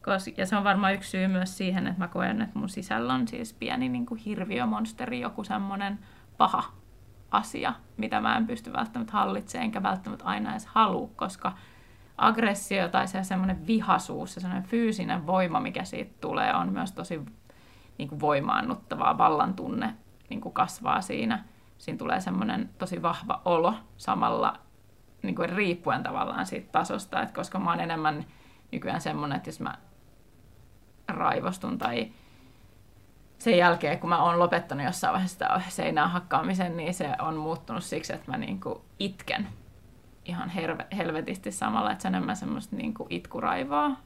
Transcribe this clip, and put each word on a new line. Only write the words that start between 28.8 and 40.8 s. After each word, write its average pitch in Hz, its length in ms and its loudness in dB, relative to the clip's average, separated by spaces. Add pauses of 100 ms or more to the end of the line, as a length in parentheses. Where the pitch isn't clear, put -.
semmonen, 151 360 -2
että 175 120 -6
jos - 120 -12
mä - 180 -8 (1300)
raivostun - 680 0
tai - 340 -2 (1300)
sen 202 200 6
jälkeen, 170 400 6
kun 170 120 -2
mä 165 120 6
oon 170 160 6
lopettanut 175 480 2
jossain - 260 2
vaiheessa 185 220 0
sitä - 340 2
seinää 160 400 2
hakkaamisen, 175 680 0
niin 170 180 -2
se 143 240 -2
on 160 180 -2
muuttunut 160 480 -4
siksi, - 280 -6
että - 180 -8
mä - 60 -2
niinku - 480 -6 (140)
itken 190 500 -4 (760)
ihan 175 240 -6
herve-, 175 480 -4